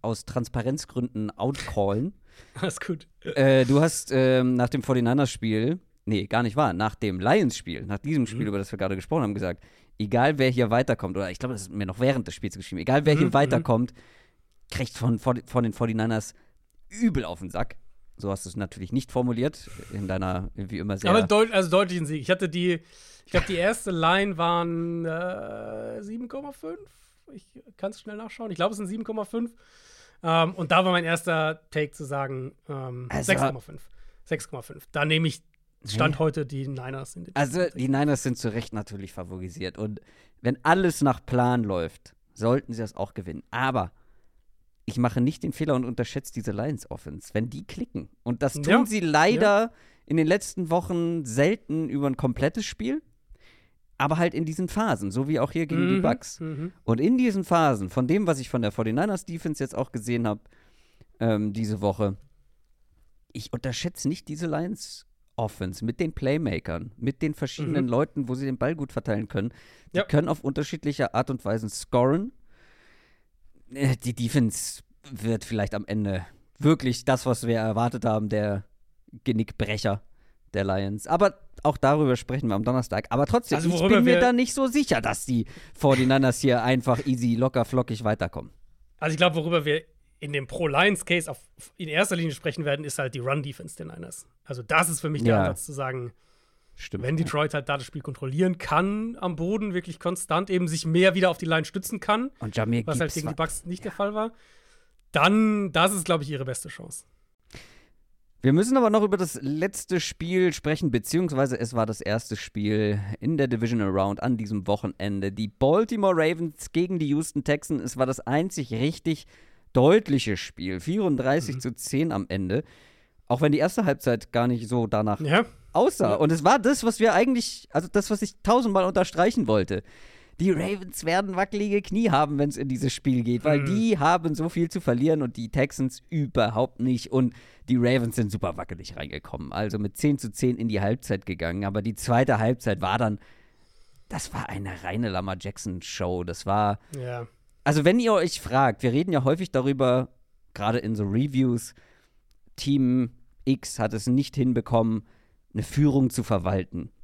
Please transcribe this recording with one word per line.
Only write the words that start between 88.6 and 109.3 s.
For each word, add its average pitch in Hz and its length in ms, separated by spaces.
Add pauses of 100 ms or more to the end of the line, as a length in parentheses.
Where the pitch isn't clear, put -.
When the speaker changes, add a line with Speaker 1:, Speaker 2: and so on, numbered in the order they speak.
Speaker 2:
Also 156 140
ich 156 40
glaub, 170 180
worüber 165 300
wir 151 180 (380)
in 147 120
dem 139 140
Pro-Lions-Case 170 840
auf, 135 120 (360)
in 165 120
erster 180 260
Linie 165 180
sprechen 151 320
werden, 147 200
ist 139 160
halt 131 140
die 135 40
Run-Defense 135 580
der - 100
Niners. - 380 (200)
Also 123 180
das 160 260
ist 160 120
für 151 100
mich 139 140
der 110 100
Speaker 1:
Ja. 101 60
Speaker 2:
Ansatz 92 260
zu 151 60
sagen, 131 400 (640)
Speaker 1:
Stimmt. - 260
Speaker 2:
wenn 143 140
Detroit 151 380
halt 143 140
da 143 80
das 131 100
Spiel 147 160
kontrollieren 151 560
kann 208 600
am 180 140
Boden, 196 400
wirklich 175 240
konstant 175 500
eben 180 200
sich 160 180
mehr 180 300
wieder 185 120
auf 165 100
die 185 80
Line 160 180
stützen - 340
kann, 233 400
Speaker 1:
Und 107 180
Jameer 113 300
Speaker 2:
was 143 140
halt 160 80
Speaker 1:
Gibbs - 60
Speaker 2:
gegen 156 120
die - 120
Speaker 1:
war 160 80
Speaker 2:
Bucks - 180
nicht 180 200
der 202 60
Speaker 1:
Ja. - 60
Speaker 2:
Fall 208 180
war, 220 180 (800)
dann, 202 640
das 175 200
ist, 185 120
glaub 165 180
ich, 139 80
ihre 135 140
beste 127 240
Chance. - 360 (1400)
Speaker 1:
Wir 135 100
müssen 226 240
aber 233 140
noch 208 140
über 202 120
das 175 240